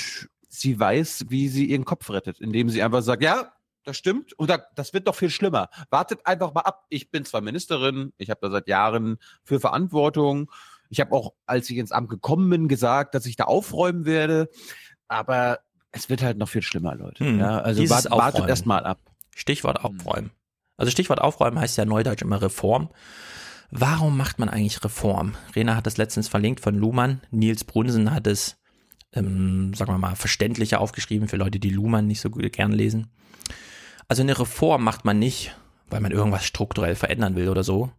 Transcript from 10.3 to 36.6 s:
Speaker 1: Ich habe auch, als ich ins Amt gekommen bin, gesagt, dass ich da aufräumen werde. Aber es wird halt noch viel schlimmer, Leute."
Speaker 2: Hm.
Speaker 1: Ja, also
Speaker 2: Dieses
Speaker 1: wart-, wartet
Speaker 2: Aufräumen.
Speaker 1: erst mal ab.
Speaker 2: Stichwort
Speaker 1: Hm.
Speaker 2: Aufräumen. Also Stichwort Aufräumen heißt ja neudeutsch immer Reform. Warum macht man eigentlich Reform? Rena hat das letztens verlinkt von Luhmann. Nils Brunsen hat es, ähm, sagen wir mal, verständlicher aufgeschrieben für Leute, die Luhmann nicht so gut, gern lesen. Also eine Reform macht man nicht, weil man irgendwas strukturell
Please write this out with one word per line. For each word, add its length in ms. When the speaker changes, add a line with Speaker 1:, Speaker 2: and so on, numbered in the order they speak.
Speaker 1:
Ich 120
habe 120
auch, 220
als 240
ich 80
ins 160
Amt 160
gekommen 400
bin, 200
gesagt, 460
dass 120
ich 100
da 80
aufräumen 600
werde. 420
Aber 500
es 160
wird 140
halt 160
noch 100
viel 140
schlimmer, 320
Leute." 300
Speaker 2:
Hm. 140
Speaker 1:
Ja, 200
also 240
Speaker 2:
Dieses 220
Speaker 1:
wart-, 60
wartet 260
Speaker 2:
Aufräumen. 120
Speaker 1:
erst 180
mal 200
ab. 120
Speaker 2:
Stichwort 480
Speaker 1:
Hm. 20
Speaker 2:
Aufräumen. 300
Also 120
Stichwort 300
Aufräumen 380
heißt 200
ja 60
neudeutsch 380
immer 180
Reform. 480
Warum 460
macht 220
man 100
eigentlich 360
Reform? 500
Rena 220
hat 100
das 100
letztens 320
verlinkt 320
von 160
Luhmann. 440
Nils 340
Brunsen 480
hat 140
es, 300
ähm, 600
sagen 180
wir 60
mal, 180
verständlicher 640
aufgeschrieben 480
für 100
Leute, 200
die 120
Luhmann 360
nicht 140
so 100
gut, 220
gern 200
lesen. 360
Also 140
eine 160
Reform 460
macht 200
man 140
nicht, 380
weil 120
man 120
irgendwas 320
strukturell 500